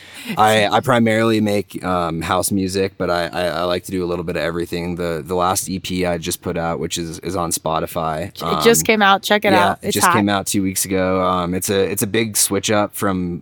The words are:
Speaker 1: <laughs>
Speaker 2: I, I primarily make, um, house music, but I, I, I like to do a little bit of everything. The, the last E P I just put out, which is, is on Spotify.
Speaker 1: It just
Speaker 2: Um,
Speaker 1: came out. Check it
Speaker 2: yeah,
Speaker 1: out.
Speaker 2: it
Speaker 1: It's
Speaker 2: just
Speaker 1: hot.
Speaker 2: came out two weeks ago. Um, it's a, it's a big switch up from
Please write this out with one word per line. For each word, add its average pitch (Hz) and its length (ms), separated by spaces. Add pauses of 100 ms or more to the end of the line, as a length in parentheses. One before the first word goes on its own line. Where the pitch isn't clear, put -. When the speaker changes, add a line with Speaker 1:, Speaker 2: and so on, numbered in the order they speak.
(100)
Speaker 1:
<laughs> 226 260
Speaker 2:
I, 107 300
I 220 140
primarily 113 600
make, 104 440
um, 87 360
house 90 300
music, 95 480
but 90 120
I, 87 180
I, 90 160
I 82 180
like 90 220
to - 80
do 90 120
a 85 40
little 87 160
bit 85 120
of 78 60
everything. 85 540
The, 85 280
the 87 120
last 90 340
E 95 80
P 90 260
I 87 140
just 85 240
put 87 160
out, 82 220
which 82 180
is, 82 220
is 90 160
on 85 160
Spotify. 80 760
Speaker 1:
It 78 360
just 233 180
Speaker 2:
Um, - 40
Speaker 1:
came 214 160
out. 196 200
Check 208 220
it 202 80
Speaker 2:
yeah, 180 180
Speaker 1:
out. - 120
Speaker 2:
it 196 60
Speaker 1:
It's 208 60
Speaker 2:
just 202 140
Speaker 1:
hot. 175 80
Speaker 2:
came 101 120
out - 200
two 98 160
weeks 95 200
ago. 92 380
Um, 90 320
it's 92 160
a, 98 140
it's 92 180
a 107 60
big 110 280
switch 98 360
up 104 220
from 90 480